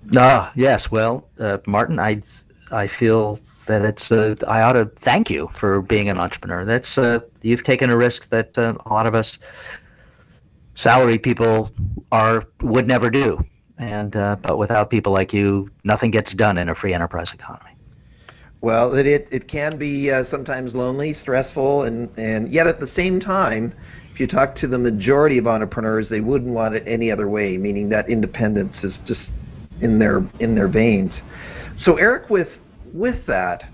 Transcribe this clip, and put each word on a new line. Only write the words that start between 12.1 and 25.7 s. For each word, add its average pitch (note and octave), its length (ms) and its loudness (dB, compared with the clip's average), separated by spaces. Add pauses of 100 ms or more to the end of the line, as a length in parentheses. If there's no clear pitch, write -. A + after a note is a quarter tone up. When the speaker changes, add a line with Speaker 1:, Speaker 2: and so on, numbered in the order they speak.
Speaker 1:
are, A2 320 2 (180)
would A#2 260 2
never B2 220 2
do. A2+ 300 0 (380)
And, G#2 380 -6
uh, G2+ 280 0
but E2 140 -2
without G#2 320 0
people G2+ 240 0
like F#2+ 180 0
you, G2+ 380 0 (160)
nothing G#2+ 260 2
gets G#2+ 220 0
done G2+ 240 2
in F2 100 -2
a E2+ 80 -2
free F#2+ 180 -4
enterprise E2+ 400 -4
economy. - 400 -20 (920)
Speaker 2:
Well, A#2 320 2
it, C3+ 100 4
it, C#3+ 240 2
it C3 200 -8
can D3+ 280 -6
be, C#3 320 -4
uh, C3 220 0
sometimes C3 420 -8
lonely, C3+ 480 -4
stressful, C3+ 640 0
and, A#2 340 -4
and A2 320 -2
yet D#3+ 160 2
at E3 140 0
the C3+ 160 -8
same F#3 240 0
time, F3 540 -2 (400)
if - 80 -6
you C3 40 0
talk C3+ 340 0
to D3 80 -4
the B2 100 -2
majority B2 600 4
of A#2 100 2
entrepreneurs, A2 600 -2